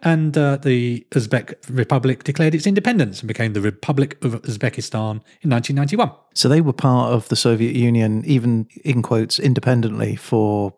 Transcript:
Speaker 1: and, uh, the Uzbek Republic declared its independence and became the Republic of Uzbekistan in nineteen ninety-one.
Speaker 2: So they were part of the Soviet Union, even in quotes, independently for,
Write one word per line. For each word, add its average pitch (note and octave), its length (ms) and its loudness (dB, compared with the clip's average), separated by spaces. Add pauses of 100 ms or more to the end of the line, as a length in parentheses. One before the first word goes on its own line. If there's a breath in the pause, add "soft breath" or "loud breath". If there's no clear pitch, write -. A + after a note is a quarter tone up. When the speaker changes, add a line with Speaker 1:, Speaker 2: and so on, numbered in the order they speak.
Speaker 1:
and, D#3 340 2
uh, C#3+ 180 2
the B2 540 -2
Uzbek A#2 440 -2 (140)
Republic B2+ 560 0
declared D#3 300 0
its D#3+ 120 -2
independence G3 540 0
and A2+ 80 -10
became A2 240 -2
the G2+ 80 -2
Republic C3+ 640 -2
of A#2 180 -4
Uzbekistan A2 800 -6 (220 soft breath)
in D3+ 80 0
nineteen A#2+ 260 0
ninety-one. D3 360 0 (220)
Speaker 2:
So - 140 2
they D3+ 120 4
were D3 120 2
part B2 400 2
of A#2 160 -2
the - 80 0
Soviet A#2 380 2
Union, A#2 500 2
even A#2 440 2 (160)
in B2 180 0
quotes, A2+ 380 0
independently A2+ 720 0
for, G#2 640 0